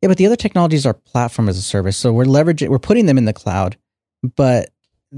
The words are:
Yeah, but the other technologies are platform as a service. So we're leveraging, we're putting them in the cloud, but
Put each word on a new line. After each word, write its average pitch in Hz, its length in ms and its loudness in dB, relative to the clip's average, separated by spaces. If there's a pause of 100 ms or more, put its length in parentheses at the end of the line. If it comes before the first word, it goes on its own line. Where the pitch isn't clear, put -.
Yeah, 196 80 0
but 185 80 2
the 190 80 2
other 220 100 2
technologies 165 500 0
are 120 80 0
platform 120 540 -4
as 92 100 -2
a 95 40 -8
service. 98 340 -4
So 123 160 -2
we're 120 140 2
leveraging, 147 440 0
we're 131 100 0
putting 220 260 0
them 139 120 4
in 120 80 2
the 107 80 -2
cloud, 95 440 -4 (580)
but 127 360 0 (460)